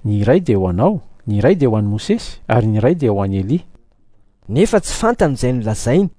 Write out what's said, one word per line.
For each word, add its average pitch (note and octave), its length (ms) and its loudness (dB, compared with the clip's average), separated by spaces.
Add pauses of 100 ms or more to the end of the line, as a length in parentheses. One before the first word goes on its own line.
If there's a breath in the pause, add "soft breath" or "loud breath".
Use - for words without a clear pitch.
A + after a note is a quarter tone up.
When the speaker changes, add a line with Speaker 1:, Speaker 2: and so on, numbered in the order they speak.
Speaker 1:
ny G#2 160 0
iray B2+ 180 4
dia B2 180 0
ho F#2 100 0
anao, C3 340 0 (240)
ny G#2 120 -2
iray C#3 180 4
dia C#3 140 0
ho A2 60 0
an'i G#2 140 0
Mosesy, - 580 -4
ary A2+ 200 2
ny G#2+ 100 0
iray B2+ 180 2
dia C#3 160 0
ho G2 120 0
an'i G2 160 -2
Eli." A#2 260 -2 (840)
Speaker 2:
Nefa F3 300 2
tsy - 140 -6
fantany G#3+ 400 0
izay B2 200 -2
nolazainy B2 640 0